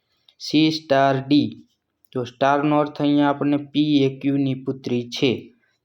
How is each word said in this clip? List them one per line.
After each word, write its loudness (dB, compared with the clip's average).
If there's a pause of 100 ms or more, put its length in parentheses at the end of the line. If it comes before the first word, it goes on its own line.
(400)
સી 0
સ્ટાર 2 (120)
ડી. 0 (460)
તો -6
સ્ટારનો 0
અર્થ -4
અહીંયા 4
આપણને 0
પી 0
એ 0
ક્યુની 0
પુત્રી -6
છે. -2 (280)